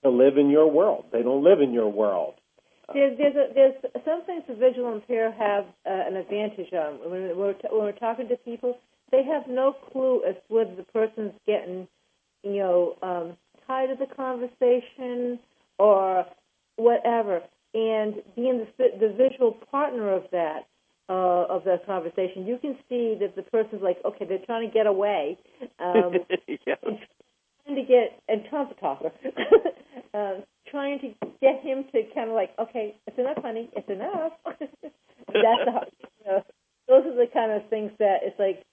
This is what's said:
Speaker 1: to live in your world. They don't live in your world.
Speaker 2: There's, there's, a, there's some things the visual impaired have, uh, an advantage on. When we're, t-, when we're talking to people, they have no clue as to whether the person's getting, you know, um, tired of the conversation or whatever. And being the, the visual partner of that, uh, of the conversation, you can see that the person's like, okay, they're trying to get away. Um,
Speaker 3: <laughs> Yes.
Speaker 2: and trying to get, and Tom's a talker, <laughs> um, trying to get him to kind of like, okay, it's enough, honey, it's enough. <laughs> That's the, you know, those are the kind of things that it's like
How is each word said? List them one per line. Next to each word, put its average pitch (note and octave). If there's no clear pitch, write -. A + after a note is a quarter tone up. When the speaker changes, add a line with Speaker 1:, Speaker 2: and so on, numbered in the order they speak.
Speaker 1:
to C#3
live C3
in C#3+
your D#3
world. E3+
They A#2
don't C3+
live F3+
in C3
your A2+
world. G2
Speaker 2:
There's, C#4
there's, C#4+
a, C#4
there's C4+
some E4+
things F4
the B3
visual B3
impaired A3+
have, G3+
uh, F#3+
an F#3+
advantage G3+
on. D3+
When F3+
we're, G3+
t-, -
when A3
we're G3+
talking A3+
to B3
people, B3
they C4
have C#4+
no C4
clue C4
as F#3
to -
whether G#3+
the F#3
person's A3
getting, F#3
you G3+
know, F3+
um, F3
tired C4
of B3
the C4+
conversation B3
or F#3+
whatever. A3+
And A3
being A#3+
the, B3+
the G#3+
visual C4
partner B3
of F3+
that, D#3+
uh, F3+
of F#3
the F#3
conversation, F#3
you B3
can C4+
see A#3
that G3+
the F#3+
person's G#3+
like, F3+
okay, G#3
they're F#3+
trying A#3
to -
get A3
away. F#3+
Um, F3+
Speaker 3:
<laughs> F3
Yes. -
Speaker 2:
and G#3+
trying C#4+
to C4+
get, B3
and G#3+
Tom's C#4+
a -
talker, D#3
<laughs> -
um, G3+
trying C#4
to C#4
get C4+
him C4+
to A3+
kind A3+
of A3+
like, F#3+
okay, A3
it's G#3+
enough, C4+
honey, A3+
it's G3+
enough. D#4+
<laughs> -
That's -
the, A3
you G#3
know, G3
those C4
are C#4+
the A#3+
kind A3+
of G#3
things G#3+
that G3
it's G3
like G3